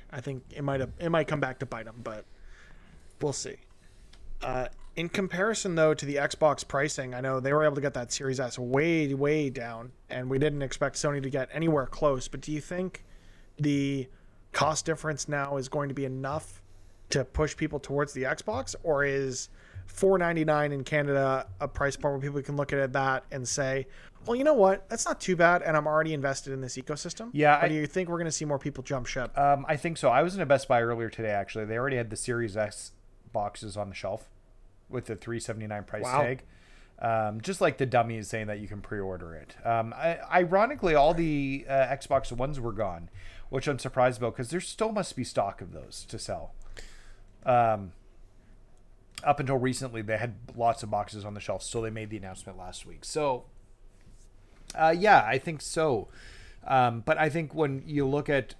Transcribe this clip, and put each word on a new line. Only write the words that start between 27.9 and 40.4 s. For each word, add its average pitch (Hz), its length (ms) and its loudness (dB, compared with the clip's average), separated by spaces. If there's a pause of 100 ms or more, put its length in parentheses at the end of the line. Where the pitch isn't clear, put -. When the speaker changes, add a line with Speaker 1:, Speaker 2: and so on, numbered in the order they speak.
Speaker 1:
we're 170 80 -2
gonna 165 140 -2
see 151 140 -4
more 147 140 0
people 135 240 -6
jump 127 220 -4
ship? 123 320 -4
Speaker 2:
Um, 139 320 4
I 151 80 2
think 165 200 -4
so. 143 120 4
I 127 140 8
was 180 120 0
in 190 60 -2
a 160 40 0
Best 135 220 4
Buy 120 140 6
earlier 117 280 0
today, 110 200 -4
actually. 104 360 -2
They 110 120 -4
already 131 200 0
had 117 120 -2
the 107 80 -8
Series 117 400 -2
S 104 340 -4 (400)
boxes 104 460 -6
on 101 120 -4
the 95 60 -12
shelf 101 320 -6 (640)
with 123 160 -6
the 113 100 -6
three 117 240 -6
seventy-nine 107 440 -6
price 107 200 -6
Speaker 1:
Wow. 127 200 2
Speaker 2:
tag. 127 200 -2 (560)
Um, 110 420 0
just 185 200 -6
like 165 160 4
the 139 80 2
dummy 117 320 4
is 107 100 -8
saying 110 200 -4
that 104 120 -6
you 104 80 -8
can 104 140 -10
pre-order 92 540 -6
it. 76 200 -18 (100)
Um, 113 280 0
I, 156 260 0 (140)
ironically, 185 600 4